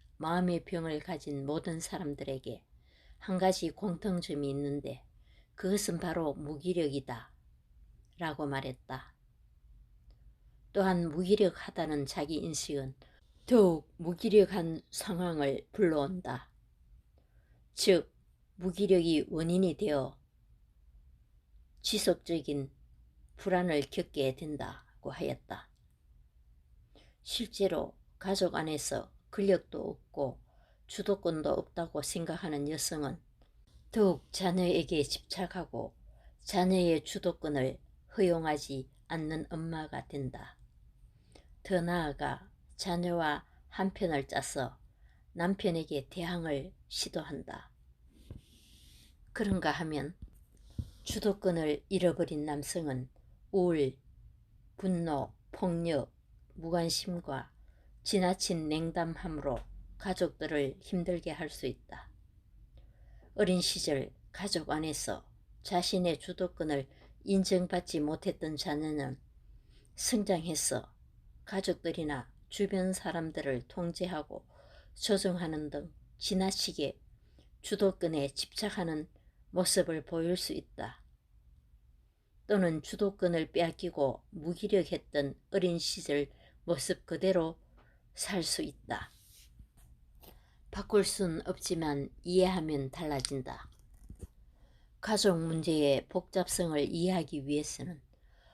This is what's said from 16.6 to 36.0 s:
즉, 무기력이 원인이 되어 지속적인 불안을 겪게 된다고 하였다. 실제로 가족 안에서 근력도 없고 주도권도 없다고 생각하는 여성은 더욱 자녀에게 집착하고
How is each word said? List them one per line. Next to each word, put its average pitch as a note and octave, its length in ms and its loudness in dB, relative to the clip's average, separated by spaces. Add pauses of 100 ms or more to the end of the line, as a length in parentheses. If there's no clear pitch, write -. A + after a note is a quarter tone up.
즉, - 380 4 (500)
무기력이 F3 640 4
원인이 E3+ 480 2
되어 C#3 400 0 (1700)
지속적인 E3+ 880 0 (680)
불안을 F3 540 2
겪게 C3+ 460 -2
된다고 - 720 -10
하였다. - 580 -6 (1600)
실제로 - 720 -2 (240)
가족 F#3+ 340 2
안에서 D#3 560 -4 (200)
근력도 F#3+ 520 2
없고 - 580 -6 (460)
주도권도 E3+ 640 -2
없다고 - 520 -2
생각하는 D#3+ 680 -4
여성은 D#3 500 -4 (720)
더욱 F#3+ 420 4
자녀에게 F3 720 2
집착하고 C#3+ 880 -6 (520)